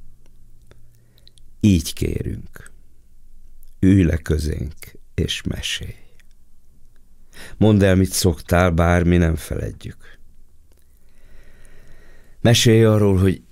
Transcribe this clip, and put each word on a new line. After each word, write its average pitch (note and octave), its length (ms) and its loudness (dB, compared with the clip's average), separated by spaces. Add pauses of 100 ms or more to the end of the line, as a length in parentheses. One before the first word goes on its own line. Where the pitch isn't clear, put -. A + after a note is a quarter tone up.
(1600)
Így F#2 340 2
kérünk. - 800 -8 (1080)
Ülj F#2+ 240 4
le D#2+ 140 0
közénk, D#2 580 -6 (380)
és - 280 -4
mesélj. - 540 -8 (1600)
Mondd G2+ 260 4
el, F#2 120 4
mit F#2+ 160 2
szoktál, F2 600 0
bármi, F2 460 2
nem E2 180 2
feledjük. - 840 -12 (2250)
Mesélj A2+ 420 4
arról, G#2 340 4
hogy F#2 240 0 (100)